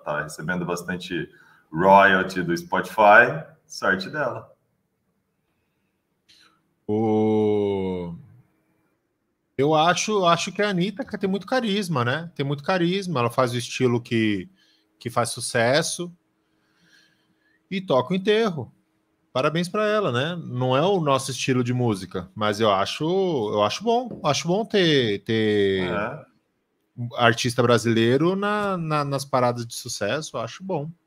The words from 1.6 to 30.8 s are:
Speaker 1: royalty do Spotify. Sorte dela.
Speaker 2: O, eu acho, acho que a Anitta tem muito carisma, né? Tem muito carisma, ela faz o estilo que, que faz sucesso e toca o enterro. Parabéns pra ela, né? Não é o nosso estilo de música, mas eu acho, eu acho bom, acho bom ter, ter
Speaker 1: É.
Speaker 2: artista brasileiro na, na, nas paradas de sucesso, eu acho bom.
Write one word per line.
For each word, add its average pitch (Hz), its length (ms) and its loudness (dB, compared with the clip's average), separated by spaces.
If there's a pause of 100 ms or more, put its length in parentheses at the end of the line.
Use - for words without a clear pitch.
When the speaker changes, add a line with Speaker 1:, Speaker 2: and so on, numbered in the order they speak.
Speaker 1:
royalty 95 720 6
do 85 140 0
Spotify. 104 840 4 (240)
Sorte - 440 -2
dela. 120 440 -6 (2250)
Speaker 2:
O, 104 1300 0 (1400)
eu 147 160 2
acho, 175 520 2
acho 170 260 2
que - 100 -4
a 208 80 0
Anitta 202 360 -4 (120)
tem 196 120 -4
muito 190 180 -6
carisma, 196 560 -2
né? 151 320 -2
Tem 143 100 -4
muito 143 180 -6
carisma, 180 580 0
ela 117 80 0
faz 123 240 0
o 123 40 -4
estilo 120 440 0
que, 107 480 -2 (500)
que - 100 -12
faz 117 200 -2
sucesso 147 840 -2 (1600)
e 190 100 -4
toca 135 320 0
o - 20 2
enterro. 196 560 0 (600)
Parabéns 156 360 0
pra 214 200 -2
ela, 208 240 0
né? 151 340 -2
Não 127 320 0
é 139 40 4
o 190 180 2
nosso 139 320 0
estilo 123 320 0
de 123 100 -2
música, 98 640 -2
mas 107 240 0
eu 110 120 4
acho, 98 340 0
eu 151 580 0
acho 104 200 -2
bom, 233 400 -2
acho 151 240 0
bom 190 160 0
ter, 143 600 2
ter 101 680 2
Speaker 1:
É. 113 360 -6 (920)
Speaker 2:
artista 120 460 2
brasileiro 117 720 2
na, 202 420 -4
na, 156 260 -2
nas 139 220 -4
paradas 123 400 0
de 117 80 -14
sucesso, 135 640 -8
eu 120 40 -6
acho 120 220 -12
bom. 165 280 -6 (160)